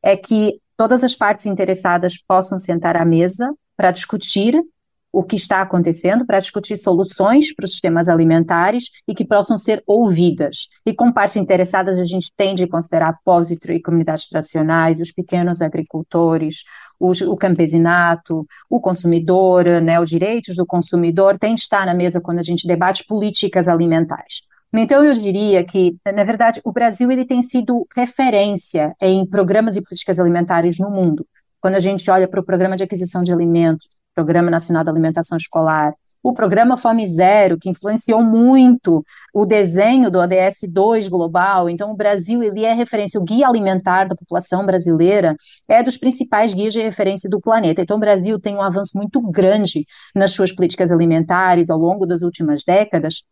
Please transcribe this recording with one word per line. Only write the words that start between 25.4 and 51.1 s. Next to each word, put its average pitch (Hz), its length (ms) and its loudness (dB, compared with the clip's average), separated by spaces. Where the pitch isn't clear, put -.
que, 180 400 0
na 202 180 -2
verdade, 226 400 0
o 233 80 -6
Brasil 233 400 0
ele 254 140 0
tem 247 160 -2
sido 247 460 -2
referência 202 1040 -2
em 190 240 2
programas 202 540 0
e 202 40 -6
políticas 180 380 -6
alimentares 175 580 0
no 196 120 -4
mundo. 180 360 -2
Quando 190 180 0
a 190 40 2
gente 196 300 -2
olha 185 180 4
para 185 100 -4
o 185 60 -4
Programa 185 320 -2
de 190 80 -4
Aquisição 185 380 -6
de 180 100 0
Alimentos, 170 560 2
Programa 170 320 0
Nacional 165 320 -2
de 160 80 -2
Alimentação 160 480 -2
Escolar, 156 560 -2
o 247 140 -2
Programa 226 420 2
Fome 226 300 0
Zero, 185 500 4
que 185 140 -8
influenciou 214 500 -2
muito 233 840 6
o 202 140 0
desenho 208 640 2
do 180 80 0
O 175 80 2
D 180 80 -2
S 190 320 0
dois 196 420 0
global. 175 600 0
Então, 202 220 -8
o 208 40 -10
Brasil, 208 460 -2
ele 214 220 -2
é 226 80 2
referência, 220 480 -4
o - 20 -4
Guia 226 240 2
Alimentar 190 640 0
da 175 80 -6
População 180 500 -4
Brasileira 170 680 2
é 226 160 2
dos 247 120 -4
principais 233 560 -2
guias 202 200 -4
de 220 100 -4
referência 196 480 -4
do 202 100 -2
planeta. 202 400 0
Então, 190 160 -2
o 220 40 -2
Brasil 202 400 0
tem 202 160 -6
um 202 40 -4
avanço 196 380 -4
muito 208 220 -4
grande 196 640 0
nas 190 200 0
suas 185 180 0
políticas 180 400 -2
alimentares 170 800 2